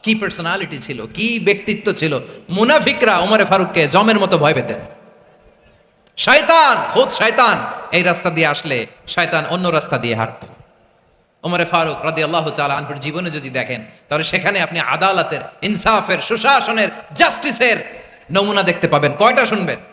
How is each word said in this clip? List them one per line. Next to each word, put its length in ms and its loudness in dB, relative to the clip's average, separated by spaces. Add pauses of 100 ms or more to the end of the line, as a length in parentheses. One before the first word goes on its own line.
কি 120 2
পার্সোনালিটি 640 -6
ছিল, 280 -10
কি 340 -4
ব্যক্তিত্ব 520 -2
ছিল। 260 -2 (300)
মুনাফিকরা 720 2
ওমরে 260 4
ফারুককে 440 2
জমের 300 4
মতো 200 2
ভয় 160 4
পেতেন। 240 -4 (1400)
শয়তান, 600 4 (160)
খোদ 160 4
শয়তান 580 2 (260)
এই 100 2
রাস্তা 280 0
দিয়ে 160 2
আসলে 400 -2 (220)
শয়তান 380 0
অন্য 220 -2
রাস্তা 300 0
দিয়ে 160 -2
হাঁটত। 320 -6 (960)
ওমরে 220 -2
ফারুক 400 -2
রাদিয়াল্লাহু 460 -2
তাআলা 240 -2
আনহুর 240 -6
জীবনে 320 -6
যদি 200 -8
দেখেন, 340 -4 (240)
তাহলে 160 -2
সেখানে 360 0
আপনি 200 -2
আদালতের, 600 0 (220)
ইনসাফের, 580 0
সুশাসনের, 680 2 (260)
জাস্টিসের 880 0 (280)
নমুনা 320 0
দেখতে 260 0
পাবেন। 240 2
কয়টা 340 2
শুনবেন? 320 -4 (140)